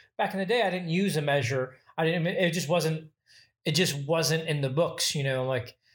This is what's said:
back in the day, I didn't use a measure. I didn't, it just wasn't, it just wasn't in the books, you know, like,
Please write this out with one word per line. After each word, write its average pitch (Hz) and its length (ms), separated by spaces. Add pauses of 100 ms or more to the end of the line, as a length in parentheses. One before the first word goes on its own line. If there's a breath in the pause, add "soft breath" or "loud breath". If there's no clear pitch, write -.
(180 loud breath)
back 208 140
in 190 80
the 190 60
day, 233 160
I 196 80
didn't 180 180
use 175 300
a 151 40
measure. 135 520 (240 loud breath)
I 160 80
didn't, 165 200
it 196 260
just 165 140
wasn't, 160 440 (560 soft breath)
it 151 80
just 170 200 (120)
wasn't 160 420
in 147 140
the 139 80
books, 151 440
you 147 80
know, 131 240
like, 127 300 (180 soft breath)